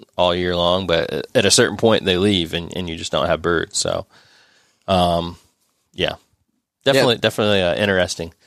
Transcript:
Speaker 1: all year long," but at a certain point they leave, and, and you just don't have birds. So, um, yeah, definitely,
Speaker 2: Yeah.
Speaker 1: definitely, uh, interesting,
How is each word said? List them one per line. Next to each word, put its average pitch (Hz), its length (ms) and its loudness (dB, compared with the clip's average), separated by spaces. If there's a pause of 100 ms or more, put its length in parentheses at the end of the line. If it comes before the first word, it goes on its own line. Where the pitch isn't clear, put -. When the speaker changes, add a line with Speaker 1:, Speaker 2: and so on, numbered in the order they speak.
(180)
Speaker 1:
all 90 160 2
year 90 200 -2
long," 90 320 0
but 82 480 -2
at - 120 4
a 95 40 4
certain 104 280 2
point 110 260 2
they 90 140 2
leave, 90 340 0
and, 85 240 -8
and 90 100 -6
you 82 100 -8
just 85 160 -10
don't 78 160 -2
have 80 120 0
birds. 85 380 -2
So, 50 280 -4 (800)
um, 87 520 0 (560)
yeah, 87 220 -4 (680)
definitely, 131 300 4
Speaker 2:
Yeah. 101 60 -10
Speaker 1:
definitely, 104 420 2
uh, 87 140 2
interesting, 92 580 -2 (120)